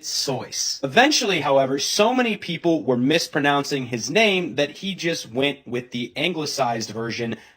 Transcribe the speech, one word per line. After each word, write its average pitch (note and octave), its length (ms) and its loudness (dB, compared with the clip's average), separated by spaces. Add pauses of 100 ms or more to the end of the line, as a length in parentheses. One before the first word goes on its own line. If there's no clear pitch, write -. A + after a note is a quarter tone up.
Seuss. - 800 -4
Eventually, G3+ 580 4
however, C3+ 380 2
so G#3+ 360 2
many A#3 220 2
people E3 460 0
were B2+ 140 2
mispronouncing C#3+ 880 2
his A#2 240 -6
name F3+ 460 2
that C#3+ 140 0
he G3 240 -8
just E3 360 -4
went C#3 360 -2
with A#2+ 240 -6
the A#2+ 260 -8
anglicized C3+ 760 -2
version A2+ 460 -6 (200)